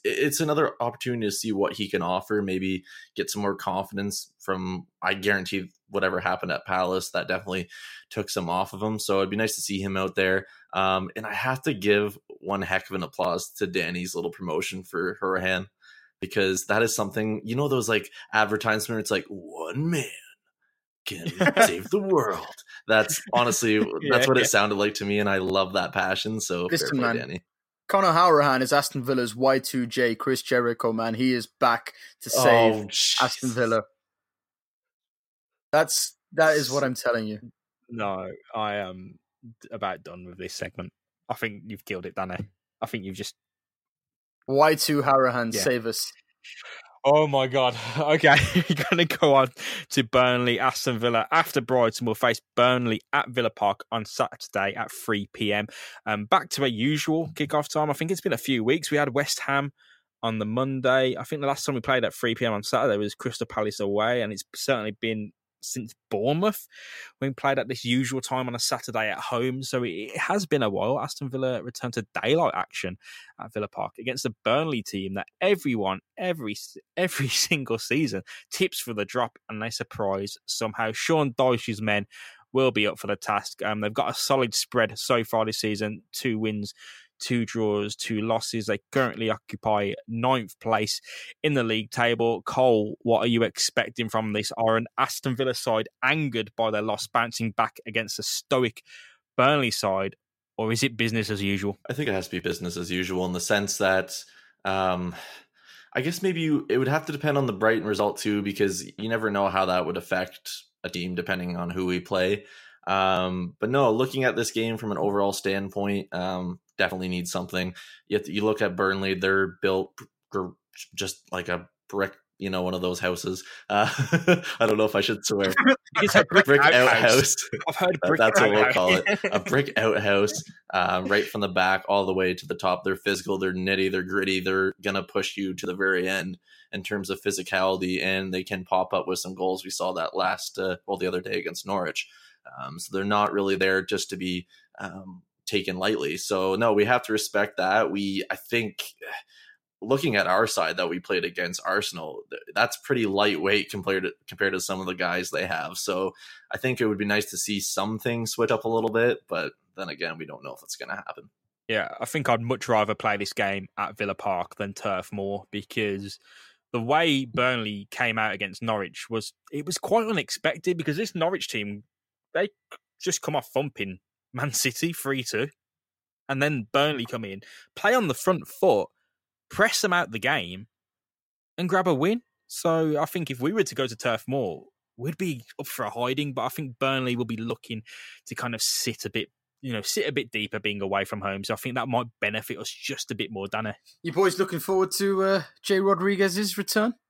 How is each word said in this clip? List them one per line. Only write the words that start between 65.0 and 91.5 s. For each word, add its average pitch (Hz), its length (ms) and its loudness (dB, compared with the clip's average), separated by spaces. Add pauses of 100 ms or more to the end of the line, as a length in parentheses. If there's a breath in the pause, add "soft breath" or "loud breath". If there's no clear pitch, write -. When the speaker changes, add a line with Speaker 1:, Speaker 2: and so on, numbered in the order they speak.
Speaker 2:
since - 320 -10 (160)
Bournemouth 156 580 0 (500 loud breath)
when 135 140 -2
we - 20 -6
played 135 260 0
at 117 80 -2
this 123 160 -6
usual 127 380 0
time 127 260 -4
on 120 80 -4
a 113 40 -6
Saturday 113 500 -2
at 90 100 -4
home. 127 440 -2
So 127 200 -2
it, 113 60 -2
it 98 280 -8
has 196 280 0
been 143 180 2
a 107 60 2
while. 104 300 0
Aston 139 300 -6
Villa 127 320 -2
returned 120 340 -8
to 113 120 -4 (140)
daylight 143 340 2
action - 420 -6 (420 loud breath)
at 110 140 -14
Villa 104 140 -4
Park - 320 -8
against 127 260 -4
a 113 80 -6 (100)
Burnley 135 380 0
team 95 340 -6
that 98 120 -6 (140)
everyone, 120 580 0 (180)
every 160 360 -4
s-, - 240 -14 (180)
every 170 320 0
<laughs> - 0 -
single 127 500 0
season 120 440 0 (300 loud breath)
tips - 280 -2
for 120 140 -6
the 104 120 -2
drop, 120 320 -2 (120)
and 110 120 -8
they 113 80 -6
surprise 101 760 -4
somehow. 113 480 -4
Sean 147 400 2
Dyche's 120 480 0
men 104 240 0 (460 loud breath)
will 131 200 4
be 107 160 2
up 78 100 -2
for 101 100 -10
the 101 80 0
task. - 460 -4
Um, 107 200 -4
they've 104 120 -2
got 135 160 0
a - 60 -4
solid 127 400 0
spread 113 420 0
so 117 260 0
far 110 220 0
this 110 140 -4
season, 107 520 -4
two 113 280 -2
wins, 107 340 -4 (460 loud breath)
two 120 260 -2
draws, 104 500 0
two 107 260 -4
losses. 113 440 -2
They 104 140 0 (120)
currently 113 380 0
occupy 104 640 -2 (140)
ninth 117 520 -2
place 110 420 0 (420 loud breath)
in 151 100 2